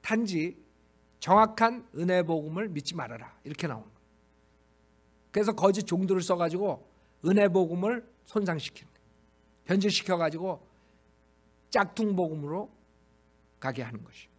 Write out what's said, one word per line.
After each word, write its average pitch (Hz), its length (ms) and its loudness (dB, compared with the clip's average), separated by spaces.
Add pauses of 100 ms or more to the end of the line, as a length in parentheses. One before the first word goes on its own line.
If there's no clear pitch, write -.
단지 196 540 -2 (640)
정확한 220 760 4
은혜 180 260 2
복음을 165 480 -4
믿지 156 260 -8
말아라. 117 480 -12
이렇게 156 240 -8
나오는 110 180 -8
거예요. - 100 -20 (1400)
그래서 214 220 2
거짓 196 300 4
종들을 185 380 0
써가지고 175 680 -2 (380)
은혜 202 220 6
복음을 185 600 0 (180)
손상시키는 - 680 -6
거예요. - 140 -20 (600)
변질시켜가지고 175 1000 -2 (1040)
짝퉁 233 460 0
복음으로 160 540 -4 (880)
가게 131 220 -4
하는 117 220 -10
것이요. - 360 -20